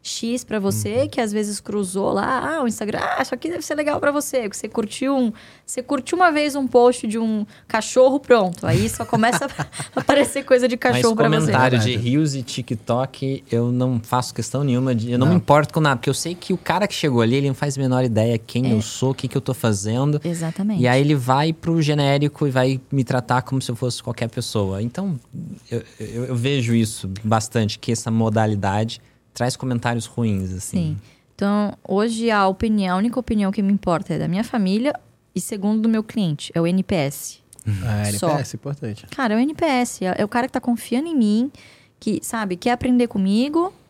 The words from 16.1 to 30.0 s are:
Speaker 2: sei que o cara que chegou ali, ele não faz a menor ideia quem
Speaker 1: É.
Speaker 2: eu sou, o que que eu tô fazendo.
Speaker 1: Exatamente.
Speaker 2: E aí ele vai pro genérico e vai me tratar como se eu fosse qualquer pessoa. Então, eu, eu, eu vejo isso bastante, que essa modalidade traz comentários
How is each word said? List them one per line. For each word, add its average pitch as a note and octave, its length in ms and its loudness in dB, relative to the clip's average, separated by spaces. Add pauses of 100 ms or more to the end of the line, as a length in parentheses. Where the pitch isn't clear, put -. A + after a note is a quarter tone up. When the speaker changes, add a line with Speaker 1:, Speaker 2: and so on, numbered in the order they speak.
Speaker 2:
sei E3+ 180 -6
que F3 180 -8
o F3+ 60 2
cara F3+ 300 0
que - 80 -6
chegou B2+ 260 2
ali, A2+ 140 4
ele C#3 140 2
não C3+ 40 -2
faz C#3+ 240 -4
a C#3 40 -2
menor B2+ 220 2
ideia A2+ 360 2
quem B2 320 -2
Speaker 1:
É. - 20 4
Speaker 2:
eu G#2+ 80 2
sou, B2+ 300 -2
o - 20 -2
que C3 140 -6
que C3 100 -4
eu C3+ 40 0
tô C3+ 120 -4
fazendo. A#2 720 0
Speaker 1:
Exatamente. E3+ 560 -2
Speaker 2:
E B2 60 4
aí B2+ 120 4
ele C#3+ 140 4
vai C#3 400 2
pro E3 260 0
genérico D3 680 2
e - 20 0
vai C3 320 0 (100)
me C3+ 120 0
tratar B2 400 0
como C3 180 -4
se - 80 -8
eu A#2+ 60 -4
fosse B2 260 -4
qualquer A#2+ 280 -4
pessoa. G2+ 520 -2
Então, C#3+ 380 -4 (500)
eu, A#2 140 -6 (160)
eu, A2+ 260 -8
eu B2+ 100 -4
vejo A#2+ 380 0
isso A2 340 0 (160)
bastante, G#2+ 540 0
que - 140 -4
essa A2+ 180 -4
modalidade A2 880 0 (340)
traz B2 220 -2
comentários A#2+ 520 -2